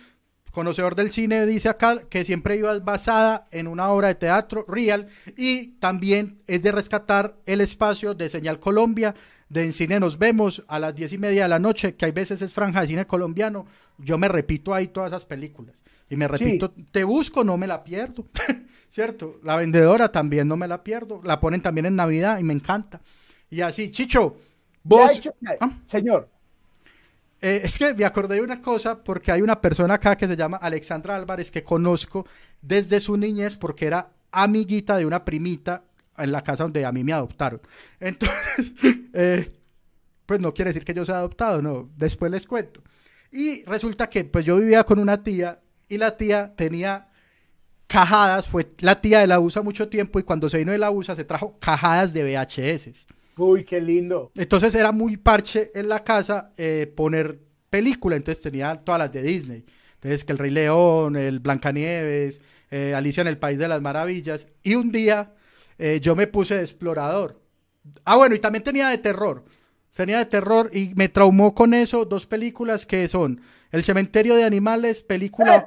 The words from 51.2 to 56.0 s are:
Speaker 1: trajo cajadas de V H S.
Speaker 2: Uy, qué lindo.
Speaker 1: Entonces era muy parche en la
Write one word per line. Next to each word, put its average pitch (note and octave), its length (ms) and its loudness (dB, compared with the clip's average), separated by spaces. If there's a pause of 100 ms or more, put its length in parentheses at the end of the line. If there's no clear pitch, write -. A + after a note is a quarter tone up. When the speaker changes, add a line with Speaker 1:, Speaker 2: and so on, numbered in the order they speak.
Speaker 1:
trajo E3+ 340 -8
cajadas E3+ 540 2
de D#3 120 -2
V C3+ 140 -2
H C3 360 -4
S. C3+ 180 -12 (440)
Speaker 2:
Uy, F#3+ 280 4
qué F3 160 -4
lindo. E3+ 560 -2
Speaker 1:
Entonces G3 400 2
era A3 160 4
muy A3 240 -2
parche G#3+ 580 2
en G3+ 140 -6
la G#3 160 -2